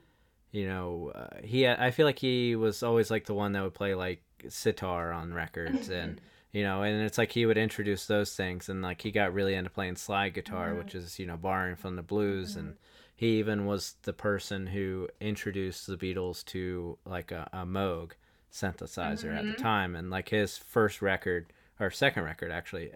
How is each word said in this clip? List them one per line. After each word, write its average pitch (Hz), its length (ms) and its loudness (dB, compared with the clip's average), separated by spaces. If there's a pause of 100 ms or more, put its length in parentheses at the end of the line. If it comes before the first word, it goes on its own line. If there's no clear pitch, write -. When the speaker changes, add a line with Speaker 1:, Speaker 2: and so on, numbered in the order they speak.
(520)
Speaker 1:
you 101 160 -2
know, 87 460 -4
uh, - 300 -12
he, 127 240 6
I 123 240 4
feel 156 140 6
like 139 140 4
he 123 360 4
was 110 280 2
always, 117 280 6
like, 110 140 0
the 107 80 -2
one 101 180 2
that 98 120 2
would 95 100 -2
play, 98 220 0
like, 92 280 -2 (260)
sitar 87 640 0
on 85 220 -6
records 85 560 -4
and, 85 320 -4 (140)
Speaker 2:
<laughs> - 180 -20
Speaker 1:
you 104 100 0
know, 98 200 0
and 107 200 2
it's 107 140 -2
like 113 160 4
he 117 120 4
would 110 120 6
introduce 104 500 0
those 104 280 2
things 90 340 -4
and, 95 120 -4
like, 90 200 -4
he 107 100 -4
got 98 220 4
really 98 200 2
into 92 160 -2
playing 92 280 -4
slide 98 360 0
guitar, 90 360 -4
Speaker 2:
Mm-hmm. 85 100 -2
Speaker 1:
which 85 160 -10
is, 87 240 -10
you 95 80 -4
know, 85 100 -6
borrowing 92 380 0
from 92 220 -6
the 87 40 -6
blues, 98 500 0
Speaker 2:
Mm-hmm. 90 80 -8
Speaker 1:
and 80 180 -8 (360)
he 113 260 4
even 104 260 0
was 101 380 -2
the 98 100 -4
person 98 540 -2
who 95 420 -2 (100)
introduced 98 680 -4
the 95 100 -6
Beatles 92 480 -4
to, 90 580 -4
like, 90 280 -6
a, 82 200 -8
a 92 140 -6
Moog 90 460 0 (420)
synthesizer 80 800 -4
at - 80 -2
the 214 80 -2
Speaker 2:
Mm-hmm. 220 100 -6
Speaker 1:
time, 101 360 4
and, 90 120 -6
like, 92 200 -4
his 107 280 2
first - 440 2
record, 92 500 2 (280)
or 95 120 2
second 131 320 2
record, 80 280 -4
actually, 85 440 -8